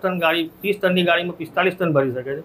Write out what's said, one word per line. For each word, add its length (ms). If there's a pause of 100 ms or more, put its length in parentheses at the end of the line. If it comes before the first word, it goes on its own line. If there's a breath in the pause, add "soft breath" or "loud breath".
ટન 160
ગાડી, 300
ત્રીસ 320
ટનની 220
ગાડીમાં 340
પિસ્તાલીસ 380
ટન 180
ભરી 180
શકે 260
છે 80